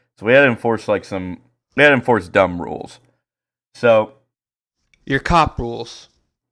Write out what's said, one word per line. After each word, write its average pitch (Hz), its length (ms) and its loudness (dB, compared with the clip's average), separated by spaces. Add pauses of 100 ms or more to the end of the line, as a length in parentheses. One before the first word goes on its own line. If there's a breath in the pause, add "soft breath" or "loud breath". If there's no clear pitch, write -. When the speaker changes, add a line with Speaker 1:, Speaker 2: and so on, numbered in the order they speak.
(180 soft breath)
Speaker 1:
So 101 80 -8
we 117 60 2
had 139 100 6
to 139 60 4
enforce, 113 400 -4
like, 101 160 -2
some, 90 360 -12 (360)
we 135 60 2
had 147 80 6
to 139 60 4
enforce 113 320 -2
dumb 90 320 0
rules. - 380 -14 (760)
So 110 400 0 (920)
Speaker 2:
Your 135 140 -4
cop 165 380 0
rules. 117 500 -12 (440)